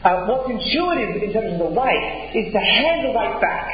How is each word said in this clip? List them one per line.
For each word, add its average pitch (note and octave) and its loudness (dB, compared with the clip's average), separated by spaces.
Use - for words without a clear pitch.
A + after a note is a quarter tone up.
Uh, F#3 2
what's C4 0
intuitive A#3 -2
in F#3+ -4
terms F#3 0
of - -
the D#3+ 0
weight A3+ 0
is G#3+ -2
to G3 4
hand D4 2
the C4 0
weight A3 0
back. - -2